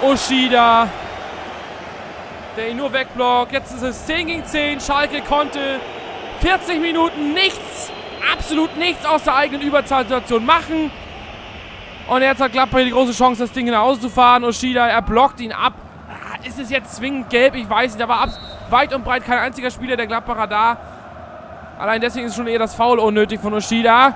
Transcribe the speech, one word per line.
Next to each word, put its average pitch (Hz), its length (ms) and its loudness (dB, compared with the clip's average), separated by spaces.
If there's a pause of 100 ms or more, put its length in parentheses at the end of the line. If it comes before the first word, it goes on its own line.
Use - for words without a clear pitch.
Yoshida, 247 840 4 (1700)
der 226 160 -6
ihn 240 60 -6
nur 269 160 -4
wegblockt. 247 600 2
Jetzt 269 220 -4
ist 240 80 -8
es 247 220 -6
zehn 320 220 -2
gegen 330 180 -4
zehn. 294 340 -2
Schalke 285 440 -2
konnte 277 580 -2 (600)
vierzig 359 400 2
Minuten 330 520 0
nichts, - 580 -2 (420)
absolut 320 440 -2
nichts 330 300 -2
aus 302 160 2
der 294 120 2
eigenen 277 280 2
Überzahlsituation 254 800 2
machen. 320 460 2 (1200)
Und 247 120 4
jetzt 262 200 4
hat 269 120 0
Gladbach 262 260 2
hier 254 80 6
die 247 60 -2
große 247 200 4
Chance, 247 300 2
das 240 100 -4
Ding 254 180 -2
nach 233 80 2
Hause 240 220 4
zu 247 100 -6
fahren. 247 320 6
Yoshida, 240 440 0
er 226 140 2
blockt 226 400 2
ihn 226 120 -8
ab. - 200 -2 (360)
Ah, - 380 -14
ist 254 120 -12
es 262 100 -8
jetzt 254 280 -4
zwingend 262 340 -6
gelb? 254 240 6
Ich 233 140 -8
weiß 226 240 2
nicht, 214 80 -8
da 226 80 -2
war 233 120 2
abs-, - 180 -2 (300)
weit 262 240 4
und 254 120 -4
breit 247 200 -2
kein 247 140 0
einziger 247 320 -2
Spieler 254 260 -4
der 233 100 -2
Gladbacher 226 400 -4
da. 220 300 2 (1000)
Allein 226 220 0
deswegen 240 260 -4
ist 214 100 -8
schon 240 100 -4
eher 233 120 0
das 220 160 0
Foul 240 240 4
unnötig 214 420 2
von 208 140 -4
Yoshida. 233 600 4